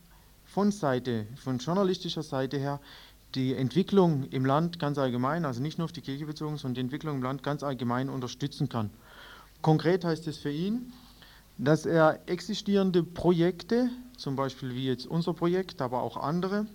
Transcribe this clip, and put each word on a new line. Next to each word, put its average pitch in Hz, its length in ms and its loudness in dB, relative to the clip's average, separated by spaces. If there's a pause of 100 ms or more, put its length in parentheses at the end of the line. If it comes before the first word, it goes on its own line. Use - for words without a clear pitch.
(460)
von 202 260 2
Seite, 127 640 0
von 131 240 -4
journalistischer 175 640 -2
Seite 135 340 -2
her 139 220 -4 (560)
die 131 200 0
Entwicklung 165 760 4
im 131 120 0
Land 165 360 2
ganz 143 180 0
allgemein, 135 480 0
also 120 160 -4
nicht 156 160 -4
nur 170 80 0
auf 156 60 -8
die 143 100 -10
Kirche 139 240 -8
bezogen, 151 320 -6
sondern 131 160 -4
die 127 80 -4
Entwicklung 147 360 -4
im 127 60 -2
Land 135 200 -4
ganz 143 200 -2
allgemein 131 460 -2
unterstützen 135 600 -4
kann. 107 200 0 (720)
Konkret 160 420 4
heißt 165 240 -2
es 147 120 -8
für 147 120 -4
ihn, 202 400 -4 (680)
dass 147 280 4
er 160 400 6
existierende 190 760 2
Projekte, 175 840 2 (280)
zum 139 180 -4
Beispiel 135 380 -4
wie 131 140 -2
jetzt 123 180 0
unser 165 280 -2
Projekt, 180 480 -2
aber 123 200 0
auch 120 160 -4
andere 185 580 -2